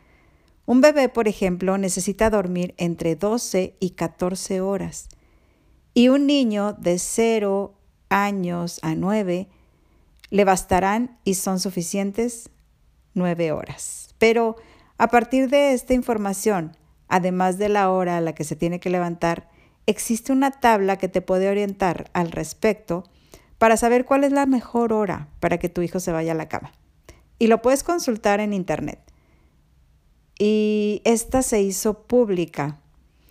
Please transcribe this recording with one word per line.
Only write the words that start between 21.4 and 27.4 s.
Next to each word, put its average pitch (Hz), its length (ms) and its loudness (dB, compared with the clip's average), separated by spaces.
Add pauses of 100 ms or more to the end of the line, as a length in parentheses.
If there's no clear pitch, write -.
orientar 196 640 -2
al 170 180 -2
respecto 180 720 -4 (540)
para 226 180 6
saber 240 300 2
cuál 277 180 2
es 277 80 2
la 277 140 2
mejor 233 480 0
hora 190 360 -4 (100)
para 170 180 0
que 170 100 -4
tu 175 140 -6
hijo 175 180 -4
se 180 120 -4
vaya 165 220 -2
a - 20 -2
la 156 120 -6
cama. - 260 -10 (680)
Y 226 80 4